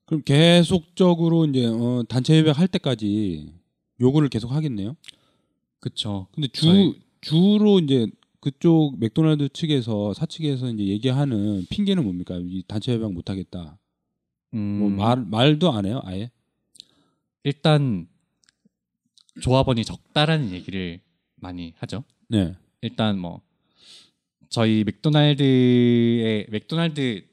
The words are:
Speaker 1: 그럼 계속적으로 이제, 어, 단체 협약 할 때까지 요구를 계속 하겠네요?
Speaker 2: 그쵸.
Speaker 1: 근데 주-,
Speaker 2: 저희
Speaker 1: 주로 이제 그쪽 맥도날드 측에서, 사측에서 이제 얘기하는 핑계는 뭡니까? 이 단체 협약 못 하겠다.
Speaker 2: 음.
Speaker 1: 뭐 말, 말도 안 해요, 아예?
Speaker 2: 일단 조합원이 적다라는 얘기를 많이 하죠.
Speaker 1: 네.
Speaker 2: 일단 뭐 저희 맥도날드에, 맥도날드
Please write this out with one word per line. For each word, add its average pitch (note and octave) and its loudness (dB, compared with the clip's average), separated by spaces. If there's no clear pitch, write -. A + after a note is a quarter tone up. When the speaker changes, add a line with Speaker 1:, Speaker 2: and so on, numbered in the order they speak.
Speaker 1:
그럼 D#3 -4
계속적으로 E3 2
이제, C3 0
어, A#2+ -2
단체 C3 2
협약 D#3 4
할 F#3 2
때까지 G#2 -4
요구를 C#3 4
계속 A#2 -6
하겠네요? C3+ -4
Speaker 2:
그쵸. G2+ -8
Speaker 1:
근데 C#3+ -4
주-, - -6
Speaker 2:
저희 F3+ 4
Speaker 1:
주로 G3+ 4
이제 C3+ 2
그쪽 D#3 2
맥도날드 D3 0
측에서, A2 -2
사측에서 C#3 -6
이제 G#2 -4
얘기하는 G#2+ -2
핑계는 G3 -2
뭡니까? F2+ -6
이 F2+ -8
단체 A2 -4
협약 A2+ -4
못 E2+ -10
하겠다. F2 -12
Speaker 2:
음. G2+ -4
Speaker 1:
뭐 G#2 0
말, A2+ 0
말도 D3 2
안 G#2 -4
해요, A2+ -4
아예? F#2+ -10
Speaker 2:
일단 C#3+ 0
조합원이 B2+ 0
적다라는 D3+ -2
얘기를 F2+ -8
많이 F2 -14
하죠. G#2+ -12
Speaker 1:
네. F#2 0
Speaker 2:
일단 A2 -4
뭐 F2+ -12
저희 A2 2
맥도날드에, B2 2
맥도날드 C#3 -4